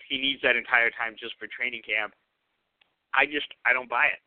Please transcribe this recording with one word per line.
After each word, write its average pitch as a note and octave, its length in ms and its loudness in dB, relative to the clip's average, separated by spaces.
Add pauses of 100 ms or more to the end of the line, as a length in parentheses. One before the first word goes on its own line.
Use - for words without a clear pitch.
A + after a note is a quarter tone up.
he C3+ 100 -4
needs C3+ 240 -2
that A#2+ 160 4
entire A#2 320 2
time A2+ 240 -8
just A#2 240 -12
for G#2+ 80 -14
training B2 400 -8
camp. G#2+ 240 -2 (1040)
I C3+ 80 6
just, D3 240 -2 (160)
I A#2 80 4
don't B2+ 160 2
buy B2 240 2
it. - 160 -8